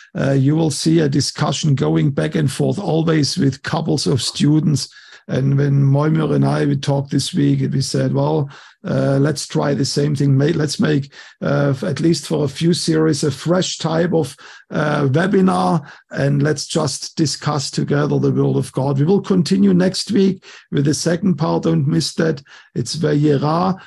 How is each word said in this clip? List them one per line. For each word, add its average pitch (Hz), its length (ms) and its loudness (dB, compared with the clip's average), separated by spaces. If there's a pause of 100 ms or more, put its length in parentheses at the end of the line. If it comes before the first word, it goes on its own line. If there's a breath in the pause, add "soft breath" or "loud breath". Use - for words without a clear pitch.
(180 loud breath)
uh, 135 140 0
you 139 240 2
will 160 140 0
see 160 280 2
a 156 100 2
discussion 143 680 0
going 156 340 2
back 156 240 -2
and 151 160 0
forth, 139 300 -2
always 160 580 0
with 139 240 0
couples 156 460 -2
of 139 120 0
students. 151 680 0 (400 loud breath)
And 135 280 0
when 139 280 2
Moimir 147 480 2
and 139 120 2
I, 147 220 0
we 139 100 0
talked 143 360 -2
this 139 200 -2
week, 143 280 2
and 135 120 -2
we 139 80 -2
said, 135 320 -2
"Well, 143 380 0 (340 loud breath)
uh, 139 360 0
let's 143 260 -2
try 151 260 -2
the 143 120 -2
same 143 320 0
thing. 139 200 2
May-, 147 160 2
let's 151 280 -2
make, 151 320 0 (280 loud breath)
uh, 143 300 0
f-, 139 140 -4
at 160 160 -4
least 165 260 0
for 151 180 -2
a 143 40 -2
few 165 260 0
series, 156 480 0
a 151 80 0
fresh 175 480 -2
type 165 340 -2
of, 160 240 -2 (360 loud breath)
uh, 147 340 0
webinar, 185 800 2 (240 loud breath)
and 139 320 0
let's 143 240 -2
just - 480 -4
discuss 147 560 -2
together 143 480 0
the 135 140 2
word 135 240 0
of 135 160 -2
God." 135 260 0
We 143 60 2
will 196 160 4
continue 196 520 2
next 185 380 0
week 190 340 2 (280 loud breath)
with 143 140 0
the 147 80 2
second 170 420 0
part. 170 260 0
Don't 165 240 0
miss 156 280 0
that. - 280 -2 (320 loud breath)
It's - 220 -6
Vayera. 151 920 0